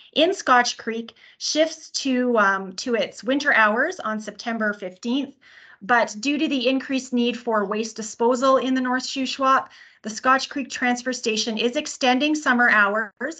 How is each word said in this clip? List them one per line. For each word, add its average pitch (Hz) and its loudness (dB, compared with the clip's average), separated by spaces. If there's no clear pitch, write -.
in 339 4
Scotch 247 4
Creek 226 -8
shifts - -2
to, 247 2
um, 190 2
to 233 -4
its - -4
winter 277 0
hours 226 2
on 214 -6
September 214 -4
fifteenth. 233 -6
But 214 2
due 269 0
to 311 0
the 254 0
increased 262 -2
need 240 0
for 220 -2
waste 214 -4
disposal 247 2
in 254 0
the 262 0
North 254 -2
Shuswap, 262 0
the 214 -12
Scotch 262 0
Creek - -8
transfer 247 -2
station 226 -4
is 240 0
extending 294 0
summer 254 2
hours 214 0